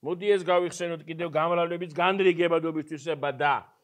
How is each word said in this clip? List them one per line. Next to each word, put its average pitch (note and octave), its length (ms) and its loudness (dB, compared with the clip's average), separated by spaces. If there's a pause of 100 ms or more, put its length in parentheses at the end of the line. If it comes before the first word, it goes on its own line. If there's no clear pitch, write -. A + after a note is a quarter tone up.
მოდი F3 240 -4
ეს G3+ 180 4
გავიხსენოთ F3 580 0
კიდევ E3 280 -8
გამრავლებიც E3+ 640 0
განრიგებადობისთვისება E3 1400 0
და C#3 220 0 (300)